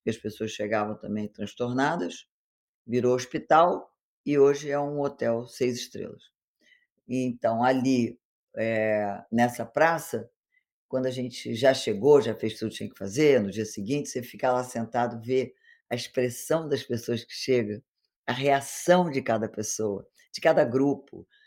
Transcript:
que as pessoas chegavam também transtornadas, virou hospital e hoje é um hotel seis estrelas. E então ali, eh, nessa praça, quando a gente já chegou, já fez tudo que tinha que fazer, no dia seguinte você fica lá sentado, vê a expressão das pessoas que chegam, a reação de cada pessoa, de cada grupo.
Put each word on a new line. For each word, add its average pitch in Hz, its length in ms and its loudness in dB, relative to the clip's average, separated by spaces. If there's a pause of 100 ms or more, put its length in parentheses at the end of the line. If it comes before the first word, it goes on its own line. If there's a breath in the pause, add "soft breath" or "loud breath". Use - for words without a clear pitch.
que - 80 -2
as 107 60 -2
pessoas 107 340 -8
chegavam 107 460 -2
também 104 320 -6
transtornadas, 135 1000 -4 (580)
virou 123 300 2
hospital 160 800 2 (320)
e 143 120 2
hoje 143 320 6
é 143 100 0
um 143 200 -4
hotel 123 460 -2
seis 123 320 -2
estrelas. - 440 -12 (840 soft breath)
E 127 120 -4
então 117 440 -2
ali, 131 560 2 (380)
eh, 107 760 0
nessa 120 340 0
praça, 156 640 0 (600)
quando 131 180 -2
a 131 40 -2
gente 120 440 -8
já 131 180 4
chegou, 123 480 4
já 110 140 -2
fez - 240 -4
tudo 110 120 -4
que - 80 -14
tinha 107 120 -10
que - 80 -20
fazer, 123 420 4
no 98 120 -2
dia 107 140 -4
seguinte 135 420 -6
você 123 140 -6
fica - 280 -4
lá 127 140 0
sentado, 120 580 -4
vê 127 320 -2 (340 soft breath)
a 120 60 -4
expressão 127 760 -2
das 139 140 -2
pessoas 117 400 -4
que - 100 -18
chegam, 110 480 0 (460)
a 120 60 -2
reação 143 760 2
de 135 120 -2
cada 110 260 0
pessoa, 107 560 -4 (280 soft breath)
de - 80 -12
cada 156 240 4
grupo. 131 600 -2 (220 soft breath)